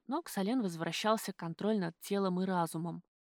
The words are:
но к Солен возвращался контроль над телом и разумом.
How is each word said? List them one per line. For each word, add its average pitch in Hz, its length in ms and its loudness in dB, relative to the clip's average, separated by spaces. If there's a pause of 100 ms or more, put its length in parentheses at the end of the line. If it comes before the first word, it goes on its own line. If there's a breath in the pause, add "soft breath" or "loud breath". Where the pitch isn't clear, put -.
но 294 160 -2
к - 80 -14
Солен 208 320 0
возвращался 185 720 0
контроль 190 460 0
над 170 200 -2
телом 196 400 0
и 185 60 2
разумом. 170 560 0 (320)